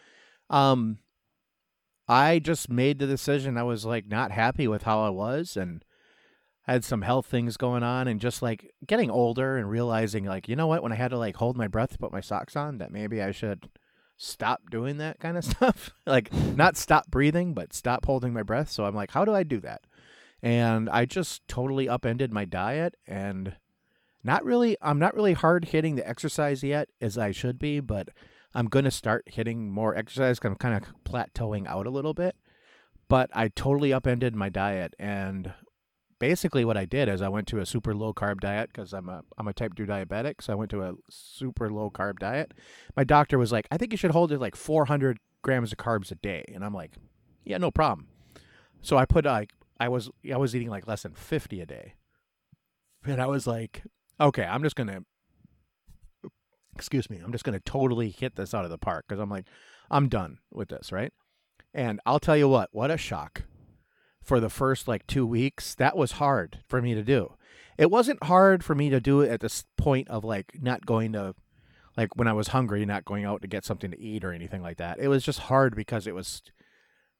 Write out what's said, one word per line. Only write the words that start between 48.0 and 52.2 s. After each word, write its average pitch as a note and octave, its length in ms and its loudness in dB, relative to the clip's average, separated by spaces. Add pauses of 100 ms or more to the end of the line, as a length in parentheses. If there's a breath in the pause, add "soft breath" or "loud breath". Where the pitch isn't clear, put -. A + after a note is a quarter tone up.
So - 160 2
I D#3+ 80 8
put, D#3 200 6
like, A2+ 260 0 (300)
I A#2+ 80 0
was, B2 200 -2 (220)
I B2 60 -2
was B2+ 180 0
eating, A#2+ 140 -2
like, G2+ 180 -8
less G#2+ 160 -4
than E2 100 -12
fifty - 460 -6
a E2 60 -10
day, C2+ 300 -16 (1080)